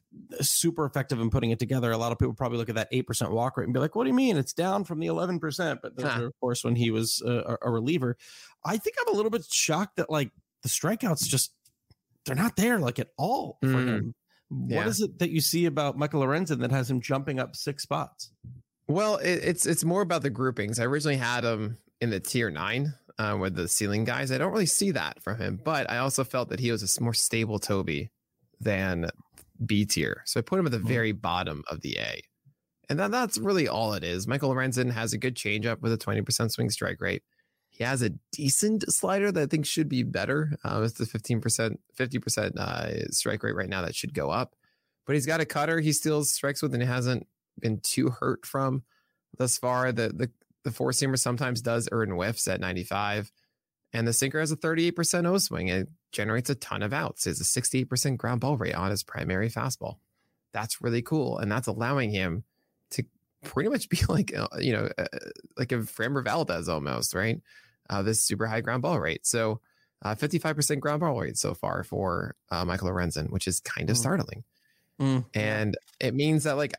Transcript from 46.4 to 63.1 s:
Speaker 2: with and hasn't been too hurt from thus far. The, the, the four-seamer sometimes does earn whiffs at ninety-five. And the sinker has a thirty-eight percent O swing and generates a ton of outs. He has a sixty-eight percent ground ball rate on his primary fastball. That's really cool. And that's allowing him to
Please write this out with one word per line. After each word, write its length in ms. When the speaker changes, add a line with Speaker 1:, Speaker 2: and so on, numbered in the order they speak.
Speaker 2:
with 120
and 80
hasn't 440
been 220
too 300
hurt 360
from 360
thus 200
far. 340
The, 160
the, 220
the 80
four-seamer 460
sometimes 440
does 300
earn 180
whiffs 380
at 120
ninety-five. 720
And 140
the 60
sinker 280
has 120
a 40
thirty-eight 400
percent 300
O 120
swing 320
and 180
generates 380
a 40
ton 280
of 100
outs. 320
He 60
has 100
a 40
sixty-eight 460
percent 280
ground 220
ball 160
rate 180
on 160
his 120
primary 480
fastball. 480
That's 280
really 220
cool. 360
And 120
that's 160
allowing 440
him 340
to 120